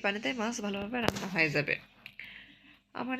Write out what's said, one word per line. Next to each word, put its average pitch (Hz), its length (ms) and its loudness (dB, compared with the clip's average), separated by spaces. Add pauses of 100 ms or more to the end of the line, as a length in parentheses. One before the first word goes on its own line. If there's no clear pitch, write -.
পানিতে 208 240 2 (120)
মাছ 226 140 0 (100)
ভালোভাবে 202 360 -2
রান্না - 340 0
হয়ে 160 200 6
যাবে। 147 200 4 (1300)
আমার 254 200 -2